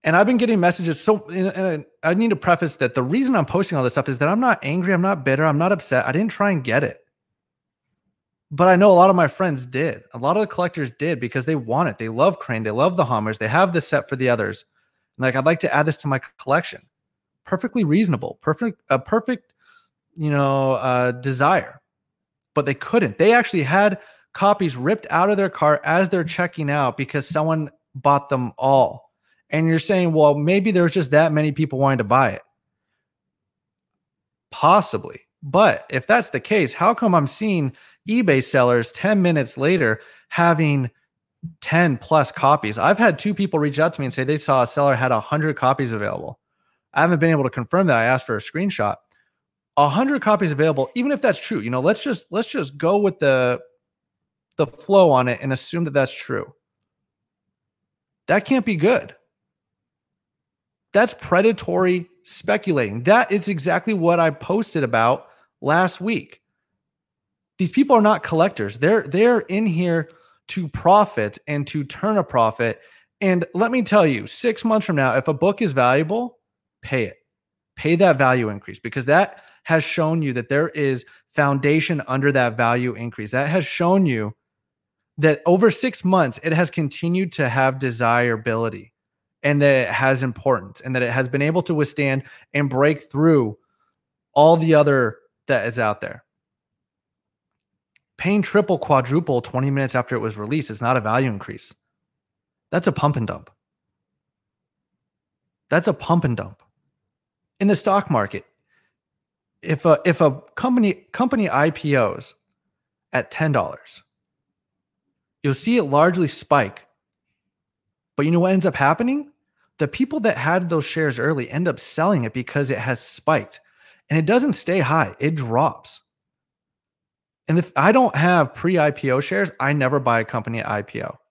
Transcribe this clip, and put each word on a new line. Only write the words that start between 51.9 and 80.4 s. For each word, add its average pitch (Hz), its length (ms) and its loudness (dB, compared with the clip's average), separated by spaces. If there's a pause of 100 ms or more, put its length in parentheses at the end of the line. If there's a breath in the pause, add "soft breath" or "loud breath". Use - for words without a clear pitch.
just, - 280 -6
let's 220 180 -4
just 143 300 -8
go 165 180 0
with 208 220 0
the, 131 420 2 (960)
the 156 120 0
flow 196 420 4
on 127 160 4
it 123 160 -4
and 135 100 -4
assume 170 320 -6
that 151 80 -6
that's 135 220 0
true. - 400 -8 (1700)
That 202 160 2
can't 254 200 0
be 214 120 -2
good. 190 400 0 (1800)
That's 214 220 2
predatory 180 920 0 (140)
speculating. 139 800 -2
That 202 300 4
is 202 160 -2
exactly 180 460 -2
what 170 260 2
I 165 100 4
posted 175 540 -4
about 117 420 0 (340 soft breath)
last 170 400 0
week. 196 400 -6 (1160)
These 185 140 -2
people 277 240 4
are 220 60 6
not 208 200 2
collectors. 160 560 -2
They're, 185 240 2
they're 214 380 2
in 208 260 -4
here 165 440 -2 (380 soft breath)
to 175 200 -8
profit 180 800 2
and 143 180 -4
to 151 160 -6
turn 208 360 -4
a 185 40 0
profit. 117 600 0 (380 soft breath)
And 180 240 0 (100)
let 226 180 0
me 254 100 0
tell 196 240 4
you, 110 220 -2
six - 360 -4
months 220 220 0
from 180 80 -2
now, 131 220 2
if 135 100 0
a 156 80 0
book 196 280 0
is 180 100 -2
valuable, 156 640 0 (420)
pay 123 260 -4
it. - 100 -16 (600)
Pay 165 200 0
that 170 220 4
value 127 320 2
increase 98 280 -14
because 117 280 -8
that 170 360 0 (200 soft breath)
has 165 200 0
shown 160 380 -2
you 139 140 -2
that 120 160 -6